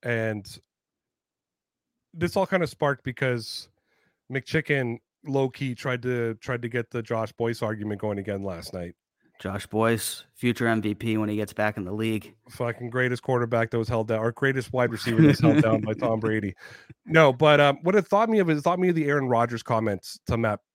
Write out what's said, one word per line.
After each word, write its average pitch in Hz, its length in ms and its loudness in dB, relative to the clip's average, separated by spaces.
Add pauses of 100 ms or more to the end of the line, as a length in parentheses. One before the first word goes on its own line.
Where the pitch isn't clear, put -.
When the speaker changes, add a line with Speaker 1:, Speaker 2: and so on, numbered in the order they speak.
Speaker 1:
And 110 420 -4 (1700)
this 170 220 -2
all 190 100 2
kinda 175 200 0
sparked 143 380 -2
because 123 640 -4 (640)
McChicken 131 680 -2 (260)
low-key 135 500 -2
tried 123 280 -4
to, 120 340 -2
tried 120 260 -6
to 120 60 -6
get 120 220 -4
the 120 120 -6
Josh 113 300 -4
Boyce 117 300 -2
argument 107 380 -4
going 104 180 -2
again 98 240 -6
last 87 320 -10
night. 87 200 -8 (460)
Speaker 2:
Josh 98 280 -6
Boyce, 113 560 0 (100)
future 120 320 -2
M 113 160 2
V 104 140 -2
P 113 200 -2
when 107 120 0
he 107 80 -2
gets 107 160 -4
back 107 240 -2
in 104 80 -6
the 90 80 -8
league. 110 420 -4 (160)
Speaker 1:
Fucking 120 400 -6
greatest 127 320 0
quarterback 120 480 0
that 120 80 0
was 113 100 0
held 113 200 -2
down, 113 100 0
or 113 140 0
greatest 135 400 -2
wide 123 180 2
receiver 113 320 2
that 156 60 10
was 143 100 6
held 151 240 4
down 113 180 2
by 107 140 -4
Tom 113 260 0
Speaker 2:
<laughs> - 0 -
Speaker 1:
Brady. 107 360 -2 (500)
No, 156 260 6
but, 147 280 6
um, 143 220 4
what 180 120 0
it 208 140 4
thought 214 200 2
me 220 120 4
of 175 100 2
is 151 80 2
it 147 40 -6
thought 180 180 0
me 185 80 4
of 175 80 2
the 156 80 0
Aaron 143 240 0
Rodgers 117 340 2
comments 110 640 -2
to 123 100 0
Matt, 113 220 0 (160)